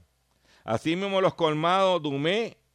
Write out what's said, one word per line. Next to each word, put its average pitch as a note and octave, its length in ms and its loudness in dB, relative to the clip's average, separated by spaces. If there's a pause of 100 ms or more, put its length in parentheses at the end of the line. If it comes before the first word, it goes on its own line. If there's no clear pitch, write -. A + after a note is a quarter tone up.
(640)
Asimismo, F#3 580 -2
los F3+ 140 2
colmados E3+ 680 2
Dumé, D#3 560 -4 (180)